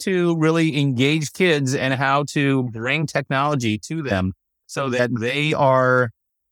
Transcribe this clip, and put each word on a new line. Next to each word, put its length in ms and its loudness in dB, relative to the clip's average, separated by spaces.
to 360 0
really 420 2
engage 540 0
kids 420 0
and 180 -2
how 360 0
to 420 0
bring 360 -2
technology 720 -2
to 220 -8
them 320 -2
so 220 -6
that 200 0
they 340 -2
are 580 2